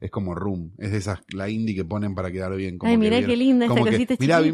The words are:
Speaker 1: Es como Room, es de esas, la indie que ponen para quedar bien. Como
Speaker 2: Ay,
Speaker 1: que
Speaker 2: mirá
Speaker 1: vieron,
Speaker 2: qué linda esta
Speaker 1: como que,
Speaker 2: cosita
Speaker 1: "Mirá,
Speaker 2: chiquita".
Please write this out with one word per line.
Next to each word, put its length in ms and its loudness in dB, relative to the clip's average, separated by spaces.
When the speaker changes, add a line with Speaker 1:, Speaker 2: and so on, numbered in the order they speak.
Speaker 1:
Es 100 -8
como 240 -4
Room, 420 -6
es 140 -6
de 60 0
esas, 320 -4
la 180 -6
indie 260 -2
que 120 -4
ponen 280 -4
para 160 -4
quedar 280 -4
bien. 200 -6
Como 120 -2
Speaker 2:
Ay, 60 4
Speaker 1:
que 40 4
Speaker 2:
mirá 180 2
Speaker 1:
vieron, 140 0
Speaker 2:
qué 60 0
linda 280 4
esta 80 2
Speaker 1:
como 120 4
que, 80 2
Speaker 2:
cosita 260 2
Speaker 1:
"Mirá, 200 4
Speaker 2:
chiquita". 140 4